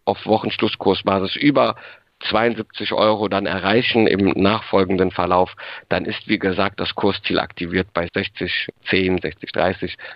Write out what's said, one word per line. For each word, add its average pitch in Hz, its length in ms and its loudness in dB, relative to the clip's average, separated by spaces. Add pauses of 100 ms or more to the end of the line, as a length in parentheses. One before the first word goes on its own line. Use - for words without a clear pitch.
auf - 220 -2
Wochenschlusskursbasis 98 1080 0
über 131 400 2 (520)
zweiundsiebzig 107 640 -2
Euro 107 360 2
dann 98 180 0
erreichen 101 600 2
im 98 240 4
nachfolgenden 95 800 2
Verlauf, 90 440 0 (340)
dann 87 160 -2
ist, - 240 -8
wie 107 100 0
gesagt, 95 400 -2
das - 160 -6
Kursziel - 440 -2
aktiviert 90 560 -4
bei 87 180 -2
sechzig - 560 -6 (220)
zehn, 92 320 2
sechzig - 300 -10
dreißig. 90 440 -2 (200)